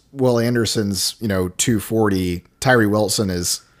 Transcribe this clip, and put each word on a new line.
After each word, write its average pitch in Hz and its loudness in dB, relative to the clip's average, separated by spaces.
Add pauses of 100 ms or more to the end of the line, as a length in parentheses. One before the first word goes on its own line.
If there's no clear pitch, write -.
(120)
Will 127 2
Anderson's, 113 -2
you 113 -6
know, 92 0
two 110 0
forty, 98 0 (160)
Tyree 123 4
Wilson 104 0
is 90 -4 (180)